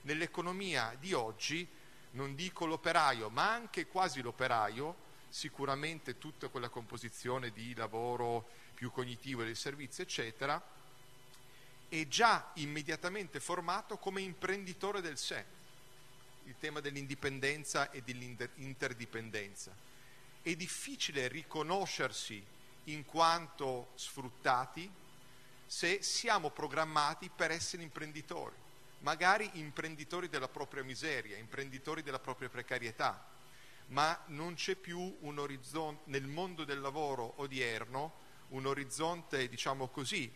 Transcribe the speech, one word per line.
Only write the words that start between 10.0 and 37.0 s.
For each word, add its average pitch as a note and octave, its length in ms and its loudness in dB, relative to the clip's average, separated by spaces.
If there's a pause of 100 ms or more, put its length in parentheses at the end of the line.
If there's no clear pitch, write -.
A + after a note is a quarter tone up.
eccetera, C3+ 600 0 (1300)
è D#3+ 180 0
già F#3+ 460 8
immediatamente D#3 880 -2
formato F3+ 560 0
come G3 240 -2
imprenditore F#3+ 800 -2
del D#3 160 -4
sé. A#2+ 260 -2 (1040)
Il B2+ 120 -12
tema D3+ 220 -2
dell'indipendenza C#3 1120 2
e C3+ 100 -8
dell'inter-, B2 540 -4
interdipendenza. A2+ 1160 -4 (720)
È E3+ 140 2
difficile D#3+ 720 -2
riconoscersi D3+ 1120 0 (440)
in D3+ 200 -6
quanto D#3 920 4
sfruttati C3 920 0 (760)
se F#3+ 360 4
siamo G#3 480 6
programmati D#3 800 4
per D#3+ 220 4
essere E3+ 320 0
imprenditori, D3+ 720 -6 (440)
magari F3+ 500 8 (100)
imprenditori D#3+ 680 -4
della C#3 180 2
propria C#3 360 -4
miseria, B2+ 540 -2
imprenditori C#3 640 -4
della C3+ 180 -2
propria B2+ 300 -4
precarietà, A#2+ 760 0 (640)
ma D3+ 400 4
non D#3+ 280 -4
c'è F#3 200 0
più F3+ 440 -4
un D3 180 -6
orizzon-, C#3+ 680 -2
nel C#3 200 0
mondo D#3+ 380 -2
del C#3+ 160 0
lavoro C3+ 640 0